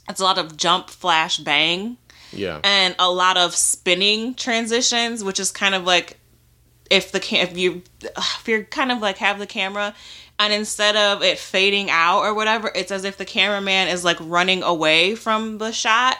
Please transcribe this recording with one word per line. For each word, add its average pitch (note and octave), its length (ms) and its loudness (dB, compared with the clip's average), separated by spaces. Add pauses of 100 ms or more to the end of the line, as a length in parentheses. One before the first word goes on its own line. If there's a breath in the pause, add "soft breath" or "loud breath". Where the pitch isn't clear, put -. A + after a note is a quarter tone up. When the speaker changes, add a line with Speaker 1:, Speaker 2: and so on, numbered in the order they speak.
Speaker 1:
it's G3+ 100 -12
a F#3+ 60 0
lot F#3 120 4
of D#3+ 200 -4
jump, F3 320 0
flash, E3 480 0
bang. D#3+ 580 0 (380 loud breath)
Speaker 2:
Yeah. F#2 300 -6
Speaker 1:
And G3 360 2
a F3+ 100 2
lot F#3 280 2
of F3 180 2
spinning G#3 800 0
transitions, A#3 880 -2
which G3 160 -4
is F#3+ 120 -2
kind G3 240 2
of F3+ 100 -4
like F3 320 2 (720)
if F#3+ 220 2
the G3 80 -2
ca-, - 220 -2
if F3 140 -2
you, F3+ 280 -2 (180)
if - 460 -8
you're A3 160 0
kind C4+ 280 -2
of, A#3+ 100 -4
like, G3 180 -2
have G3 200 0
the G3+ 80 -8
camera G3+ 460 -4 (460 loud breath)
and G#3 120 2
instead G#3 440 0
of G3+ 260 2
it F3 160 2
fading G3 540 0
out E3+ 300 4
or G#3+ 120 0
whatever, G#3+ 400 0
it's - 180 -6
as F#3+ 120 -4
if G3 140 -6
the F#3+ 80 -8
cameraman G3 640 0
is, F3 160 -2
like, E3+ 160 2
running F3 440 0
away E3 520 4
from A3 440 -4
the A3 120 -4
shot A#3+ 480 0